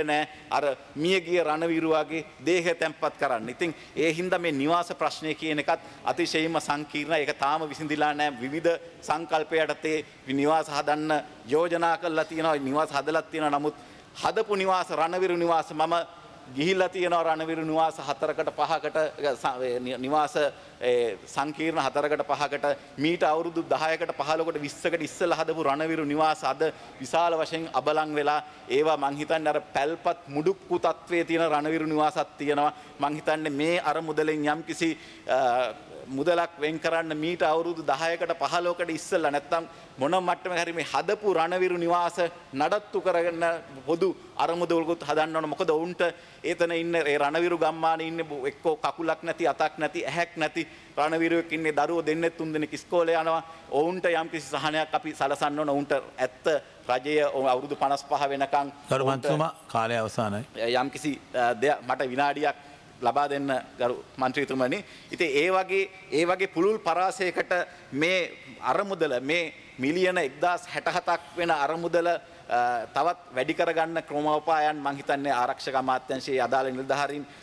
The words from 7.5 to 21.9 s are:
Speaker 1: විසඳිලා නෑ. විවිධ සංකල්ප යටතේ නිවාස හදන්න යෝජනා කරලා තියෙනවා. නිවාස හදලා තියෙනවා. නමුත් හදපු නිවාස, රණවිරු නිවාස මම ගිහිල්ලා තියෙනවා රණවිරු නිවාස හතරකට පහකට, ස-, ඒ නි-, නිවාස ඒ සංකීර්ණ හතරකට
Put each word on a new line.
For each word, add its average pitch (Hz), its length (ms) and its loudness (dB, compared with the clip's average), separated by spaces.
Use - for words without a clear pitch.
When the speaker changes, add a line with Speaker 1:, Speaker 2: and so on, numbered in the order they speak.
Speaker 1:
විසඳිලා 151 460 0
නෑ. 147 260 -2
විවිධ 156 300 0
සංකල්ප 156 500 -2
යටතේ 156 520 0
නිවාස 147 400 2
හදන්න 151 440 0
යෝජනා 170 520 2
කරලා 160 260 0
තියෙනවා. 160 340 0
නිවාස 143 320 0
හදලා 147 320 0
තියෙනවා. 151 360 0
නමුත් 151 160 -2
හදපු 202 400 0
නිවාස, 185 360 2
රණවිරු 175 460 0
නිවාස 170 340 2
මම 160 240 0
ගිහිල්ලා 175 400 2
තියෙනවා 175 340 0
රණවිරු 160 400 0
නිවාස 160 360 2
හතරකට 151 520 -2
පහකට, 147 480 -2
ස-, 127 300 -2
ඒ 127 180 0
නි-, 127 180 -6
නිවාස 143 380 0
ඒ 120 480 2
සංකීර්ණ 156 560 -2
හතරකට 143 420 0